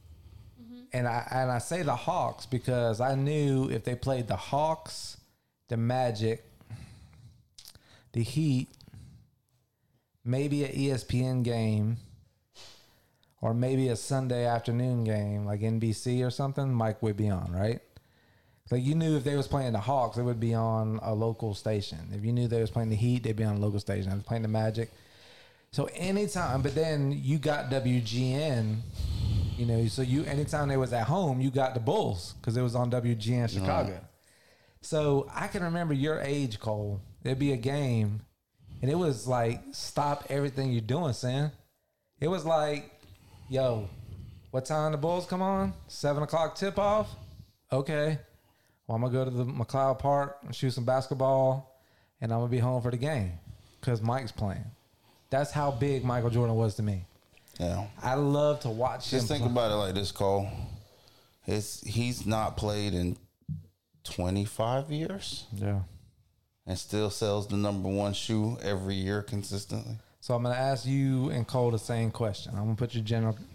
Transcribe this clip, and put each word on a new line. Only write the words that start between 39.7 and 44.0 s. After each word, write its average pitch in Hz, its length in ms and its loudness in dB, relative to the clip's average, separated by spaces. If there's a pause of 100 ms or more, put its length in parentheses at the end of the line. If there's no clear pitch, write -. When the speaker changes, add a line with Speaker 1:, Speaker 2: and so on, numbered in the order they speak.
Speaker 2:
"Stop - 580 -2
everything 135 420 0
you're 117 100 2
doing, 131 320 0
son." 135 380 0 (680)
It 147 80 0
was 175 180 0
like, 151 460 2 (580)
"Yo, 123 380 2 (640)